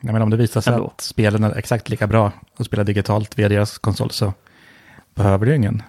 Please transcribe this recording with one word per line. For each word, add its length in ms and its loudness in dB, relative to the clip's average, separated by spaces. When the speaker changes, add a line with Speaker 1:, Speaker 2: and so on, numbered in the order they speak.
Speaker 1:
Nej, 120 -4
men 80 2
om 80 2
det 80 2
visar 240 0
sig 120 0
Speaker 2:
Ändå. 140 -2
Speaker 1:
att 140 -18
spelen 420 0
är 140 0
exakt 320 -4
lika 180 -2
bra 240 2
att 80 -6
spela 180 -2
digitalt 560 -2
via 100 2
deras 280 0
konsol 340 -2
så 220 -2
behöver 300 2
du 100 4
ingen 340 0